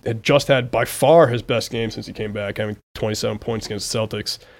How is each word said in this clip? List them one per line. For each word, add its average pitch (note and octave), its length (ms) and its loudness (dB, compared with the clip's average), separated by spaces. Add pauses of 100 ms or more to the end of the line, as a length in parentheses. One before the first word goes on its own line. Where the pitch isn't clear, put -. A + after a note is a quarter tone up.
had A2+ 160 -4
just C#3+ 260 4
had B2+ 220 2
by A#2 160 0
far D#3 420 6
his A#2+ 140 -2
best A#2 300 -2
game A2+ 180 -2
since G#2+ 160 -10
he - 80 -12
came G#2+ 200 -8
back, G#2 260 -6
having G#2+ 180 -4 (160)
twenty-seven G#2+ 460 -4
points A2+ 260 -6
against G#2 260 -8
the B2 60 -2
Celtics. G#2+ 400 -6 (220)